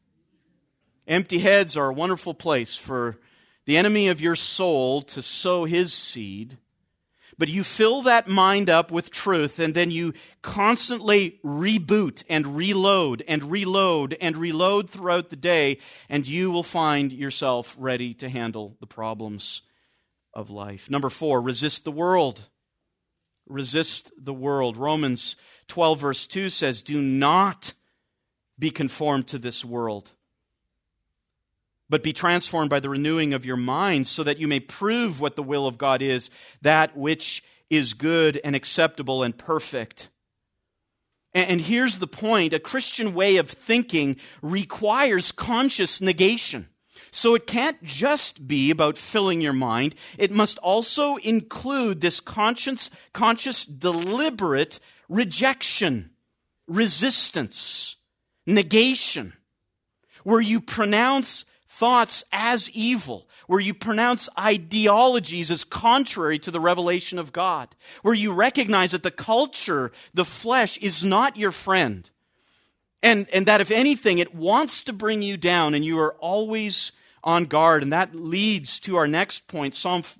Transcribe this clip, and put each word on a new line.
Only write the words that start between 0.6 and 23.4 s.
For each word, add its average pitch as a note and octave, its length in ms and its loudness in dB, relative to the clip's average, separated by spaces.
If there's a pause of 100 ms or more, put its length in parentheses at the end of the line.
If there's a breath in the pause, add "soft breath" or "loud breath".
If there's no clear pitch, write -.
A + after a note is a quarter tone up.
Empty F3 340 0
heads F#3+ 360 4
are C#3 140 0
a C3 40 -4
wonderful E3+ 400 -4
place C#3 440 -2
for A#2+ 420 -6 (460 soft breath)
the C#3+ 100 2
enemy G3+ 320 4
of D#3+ 140 0
your E3+ 160 0
soul C#3+ 640 0
to C#3 200 -12
sow F3+ 440 -2
his E3+ 280 0
seed. A2 640 -8 (800 soft breath)
But D#3+ 140 -2
you F#3 140 -2
fill A#3+ 400 2
that A#3 240 4
mind F#3+ 420 4
up E3 220 4
with E3 180 -4
truth, E3 480 -2
and D#3+ 160 -2
then F3 160 2
you E3 240 -2 (300 loud breath)
constantly G#3 1000 2
reboot F3 840 0
and D3 260 0
reload F#3 720 2
and D3+ 220 -4
reload F#3 720 0
and D#3+ 160 -2
reload F3 500 0
throughout F3 440 -2
the D#3+ 40 -14
day, E3 440 2 (300 loud breath)
and C#3 180 -2
you F3+ 240 -2
will F3 100 0
find D3 500 0
yourself C3 680 -4
ready B2 340 -4
to B2+ 160 -12
handle A2+ 500 -8
the A#2+ 60 -18
problems A2 800 -10 (680)
of G#2+ 200 -14
life. G2+ 400 -12
Number C#3 180 -2
four, C#3+ 320 0
resist C3 440 -4
the D#3 60 -6
world. E3 580 0 (1000)